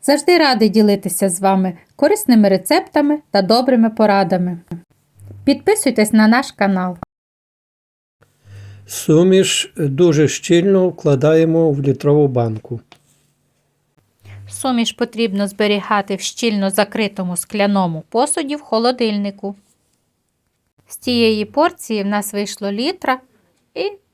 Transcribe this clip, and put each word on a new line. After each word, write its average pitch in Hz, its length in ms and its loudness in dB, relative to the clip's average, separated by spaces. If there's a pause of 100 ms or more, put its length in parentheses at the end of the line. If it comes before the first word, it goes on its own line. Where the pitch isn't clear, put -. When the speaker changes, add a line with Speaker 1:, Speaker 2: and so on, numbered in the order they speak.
Speaker 1:
завжди 294 360 2
радий 254 300 4
ділитися 202 600 2
з 180 120 -4
вами 190 320 0 (240)
корисними 254 520 4
рецептами 294 680 0 (120)
та 202 120 0
добрими 226 480 2
порадами. 190 680 0 (880)
Підписуйтесь 262 680 0
на 220 160 2
наш 254 240 2
канал. 185 440 -2 (1900)
Speaker 2:
Суміш 185 920 2
дуже 151 520 2
щільно 185 600 2
вкладаємо 160 840 2
в 143 120 -2
літрову 143 460 2
банку. 117 520 -4 (1700)
Speaker 1:
Суміш 240 400 -2
потрібно 214 560 -2
зберігати 202 680 -2
в 185 40 -8
щільно 208 500 -2
закритому 202 680 -4
скляному 196 720 -2
посуді 285 480 -2
в 294 40 -10
холодильнику. 220 960 -4 (1300)
З - 80 -20
цієї 226 480 0
порції 247 580 -4
в 196 40 -4
нас 202 260 -4
вийшло 202 400 -6
літра 262 460 -4 (560)
і 403 180 -6 (220)